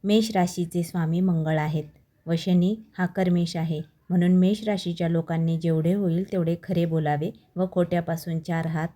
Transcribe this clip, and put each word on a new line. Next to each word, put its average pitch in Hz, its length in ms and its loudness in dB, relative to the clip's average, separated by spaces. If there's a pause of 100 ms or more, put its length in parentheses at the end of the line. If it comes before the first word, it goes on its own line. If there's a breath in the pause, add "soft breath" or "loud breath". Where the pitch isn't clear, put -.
मेष 214 320 2
राशीचे 175 480 0
स्वामी 165 360 -2
मंगळ 160 380 2
आहेत 151 260 -2 (440)
व 165 100 0
शनी 180 360 2 (240)
हा 185 80 -2
कर्मेश 175 520 0
आहे, 160 220 -2 (300)
म्हणून 180 220 4
मेष 190 320 4
राशीच्या 180 460 -2
लोकांनी 165 480 0
जेवढे 165 360 2
होईल 190 380 0
तेवढे 170 320 0
खरे 170 220 0
बोलावे 156 440 0 (260 loud breath)
व 185 160 0
खोट्यापासून 170 680 -2
चार 165 280 -4
हात 160 280 -2